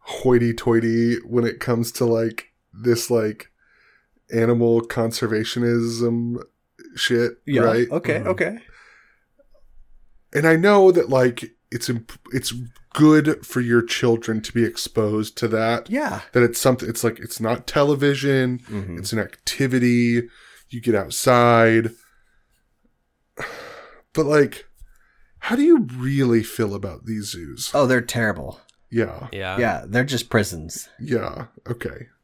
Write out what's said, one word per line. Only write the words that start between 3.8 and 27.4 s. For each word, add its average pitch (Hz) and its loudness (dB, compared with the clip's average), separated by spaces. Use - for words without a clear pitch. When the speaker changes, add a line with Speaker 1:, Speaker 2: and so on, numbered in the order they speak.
Speaker 1:
animal 117 2
conservationism 117 -2
shit, 120 0
Speaker 2:
Yeah. 131 2
Speaker 1:
right? 117 2
Speaker 2:
Okay, 160 -4
Speaker 3:
Mm-hmm. 185 -6
Speaker 2:
okay. 190 -4
Speaker 1:
And 147 0
I 165 6
know 196 6
that, 170 2
like, 127 2
it's 120 -8
imp-, 120 -6
it's 123 -4
good 151 6
for - -4
your 117 4
children 113 0
to - -12
be 117 2
exposed 107 -2
to 120 -2
that. 113 -2
Speaker 2:
Yeah. 240 -4
Speaker 1:
That 123 4
it's 120 2
something, 127 0
it's 117 -6
like, 117 -2
it's - -12
not 117 -4
television, 139 0
Speaker 2:
Mm-hmm. 98 -10
Speaker 1:
it's 101 -8
an 113 -2
activity, 120 0
you 120 -12
get 113 2
outside. 117 4
But, 156 0
like, 147 2
how - -2
do 277 2
you 320 6
really 127 2
feel 107 -4
about 95 -10
these 107 -8
zoos? 80 -12